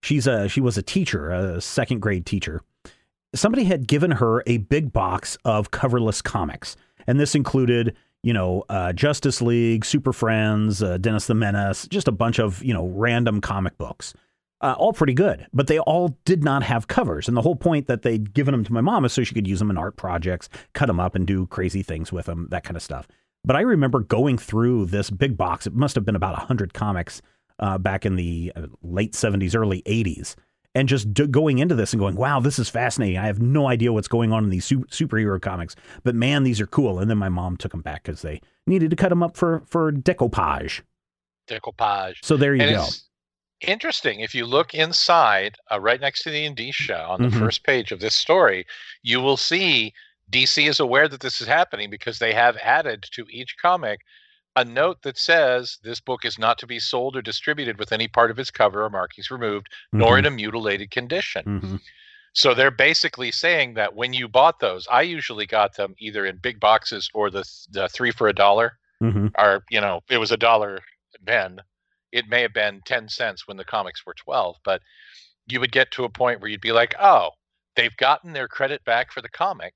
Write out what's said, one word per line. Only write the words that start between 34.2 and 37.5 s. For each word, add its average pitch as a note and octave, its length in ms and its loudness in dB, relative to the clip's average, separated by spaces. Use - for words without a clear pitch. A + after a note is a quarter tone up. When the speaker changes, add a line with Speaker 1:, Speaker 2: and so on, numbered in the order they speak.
Speaker 1:
on A2 140 2
in G2+ 40 2
these F#2 160 -2
su-, C3+ 240 0
superhero A2 500 0
comics, F2+ 360 -8
but B2 120 0
man, C3+ 280 2
these B2 180 2
are G2+ 60 0
cool." A2 320 0
And G2+ 100 0
then A2 80 2
my F#2+ 120 0
mom F2+ 280 -2